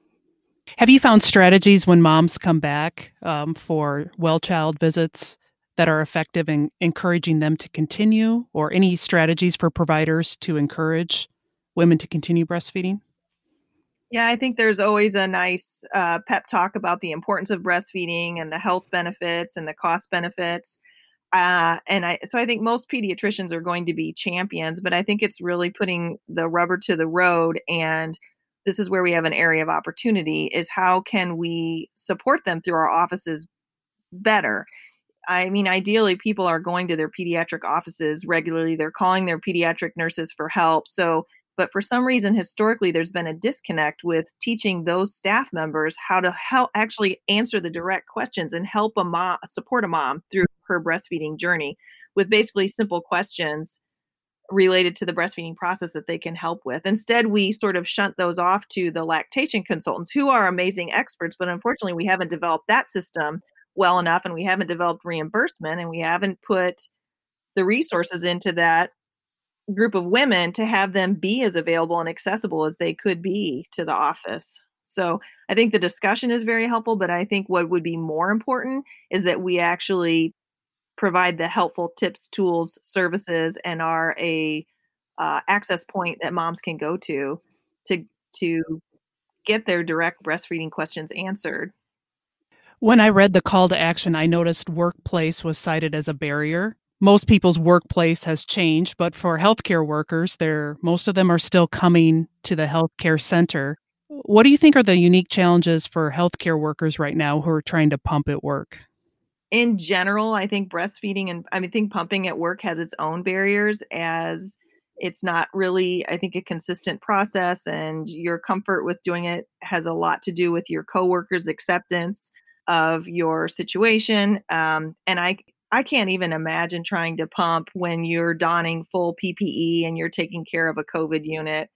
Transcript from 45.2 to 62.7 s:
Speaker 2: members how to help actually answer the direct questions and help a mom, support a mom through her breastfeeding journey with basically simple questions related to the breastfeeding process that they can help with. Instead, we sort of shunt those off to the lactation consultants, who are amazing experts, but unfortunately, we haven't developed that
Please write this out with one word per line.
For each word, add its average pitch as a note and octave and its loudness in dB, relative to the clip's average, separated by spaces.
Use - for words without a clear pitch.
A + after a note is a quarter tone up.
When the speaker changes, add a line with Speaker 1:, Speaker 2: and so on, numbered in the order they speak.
Speaker 2:
members D#3 -2
how F#3 2
to F3+ 0
help B3+ 0
actually G#3+ -2
answer G#3+ 0
the E3+ -6
direct E3+ -6
questions G3 -6
and E3+ -6
help A3 -2
a F#3+ 0
mom, F3 -2
support A#3 -4
a F#3+ -4
mom D3+ -2
through F#3 2
her F3 -2
breastfeeding D#3+ -4
journey D#3+ -4
with G3 2
basically G3+ 2
simple G3+ -4
questions E3 -6
related F#3 4
to F3 -4
the F3 -2
breastfeeding E3+ -6
process F3+ -6
that D3+ -10
they E3 -4
can E3 -8
help E3+ -8
with. D#3+ -6
Instead, A3 0
we G3+ 2
sort G3+ -2
of F3+ -2
shunt G3+ -4
those F3 -2
off F#3 0
to F3 -2
the D#3+ -4
lactation F#3+ -2
consultants, E3 -4
who C#4 0
are A3+ 4
amazing F3+ -2
experts, E3+ -4
but F3+ -4
unfortunately, F#3+ -4
we E3+ -4
haven't F#3 0
developed E3+ -2
that A3+ 2